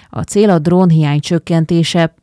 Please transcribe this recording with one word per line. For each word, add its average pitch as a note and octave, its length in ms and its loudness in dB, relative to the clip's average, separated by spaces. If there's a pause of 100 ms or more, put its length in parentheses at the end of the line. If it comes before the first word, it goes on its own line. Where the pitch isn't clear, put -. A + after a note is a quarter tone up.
A - 120 -10
cél G#3 280 0
a F3 100 4
drónhiány D#3+ 600 2
csökkentése, E3 1040 -2